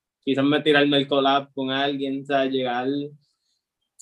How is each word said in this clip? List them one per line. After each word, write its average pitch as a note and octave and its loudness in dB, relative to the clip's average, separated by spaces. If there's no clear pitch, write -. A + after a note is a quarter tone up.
quizás C3+ 0
me C#3+ 2
tirarme C#3+ 4
el C#3 0
collab C#3 0
con C3 -4
alguien, C#3 -4
o C#3 -20
sea, C#3 0
llegar, B2+ -2
en C#3+ -4